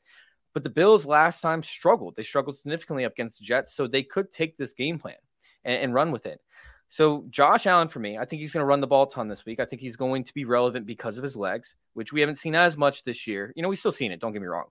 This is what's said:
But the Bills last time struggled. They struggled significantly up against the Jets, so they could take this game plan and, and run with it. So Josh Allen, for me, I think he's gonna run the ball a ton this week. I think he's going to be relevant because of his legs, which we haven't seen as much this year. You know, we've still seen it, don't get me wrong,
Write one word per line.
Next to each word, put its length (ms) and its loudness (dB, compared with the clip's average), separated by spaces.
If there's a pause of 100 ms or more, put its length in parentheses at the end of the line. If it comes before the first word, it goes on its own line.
(540)
But 80 -4
the 80 -6
Bills 340 6
last 380 2
time 200 0
struggled. 540 0
They 60 -8
struggled 340 -4
significantly 480 -6
up 80 -4
against 260 -8
the 60 -20
Jets, 300 -2
so 120 -2
they 160 -2
could 300 -6
take 240 -4
this 160 -8
game 260 -6
plan 180 -16 (480)
and, 120 -2
and 180 -2
run 160 2
with 140 -6
it. 160 -12 (480)
So 400 2
Josh 380 4
Allen, 220 6
for 100 -12
me, 180 -6
I 80 -6
think 160 -8
he's 140 -8
gonna 100 0
run 160 4
the 60 0
ball 160 6
a 80 0
ton 180 -6
this 160 -12
week. 160 -6
I 60 -2
think 160 -10
he's 140 -10
going 280 -2
to 80 -18
be 140 -8
relevant 400 2
because 320 -8
of 40 -10
his 140 -8
legs, 380 -6 (180)
which 220 -10
we 60 0
haven't 160 0
seen 180 -4
as 240 4
much 260 2
this 220 -8
year. 300 -4
You 60 -6
know, 60 0
we've 100 -4
still 140 0
seen 180 -4
it, 100 -10
don't 120 -6
get 80 -8
me 80 -8
wrong, 220 -6